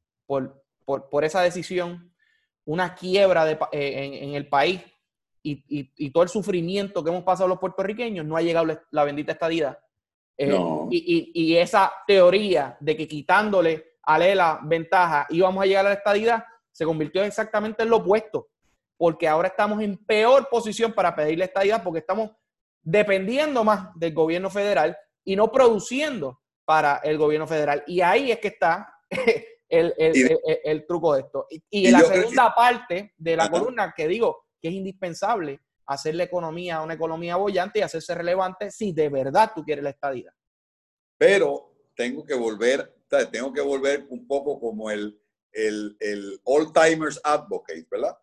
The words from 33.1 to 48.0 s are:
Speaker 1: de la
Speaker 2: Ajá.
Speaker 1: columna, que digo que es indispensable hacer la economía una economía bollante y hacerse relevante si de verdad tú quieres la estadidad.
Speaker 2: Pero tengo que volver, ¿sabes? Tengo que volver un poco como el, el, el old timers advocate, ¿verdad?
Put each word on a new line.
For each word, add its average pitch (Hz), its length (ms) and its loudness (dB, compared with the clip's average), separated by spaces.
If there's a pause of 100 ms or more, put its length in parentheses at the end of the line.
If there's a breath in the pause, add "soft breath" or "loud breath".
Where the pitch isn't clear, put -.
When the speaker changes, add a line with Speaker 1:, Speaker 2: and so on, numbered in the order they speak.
Speaker 1:
de 165 180 -2
la 160 80 2
Speaker 2:
Ajá. 160 80 0
Speaker 1:
columna, 226 440 -2
que 156 120 -4
digo 185 380 -2 (160)
que 165 80 -6
es 175 40 -6
indispensable 190 840 -6 (280)
hacer 156 280 -6
la 175 80 -2
economía 170 580 -6
una 160 120 -8
economía 165 420 -6
bollante 196 440 -2
y - 20 0
hacerse 165 340 -6
relevante 185 560 -4
si 202 220 -6
de 151 160 2
verdad 143 440 2
tú 160 120 -10
quieres 143 180 -6
la 143 60 -6
estadidad. 135 420 -10 (840)
Speaker 2:
Pero 160 580 2 (200)
tengo 135 280 -6
que 143 120 -6
volver, 117 600 -2 (140)
¿sabes? 135 200 2
Tengo 127 220 -8
que 143 100 -4
volver 139 480 -2
un 123 160 -14
poco 139 340 -4
como 107 300 -6
el, 107 300 -6 (320)
el, 107 480 -4
el 101 440 -6
old 156 280 2
timers 160 520 2
advocate, 113 680 -4
¿verdad? 123 320 -6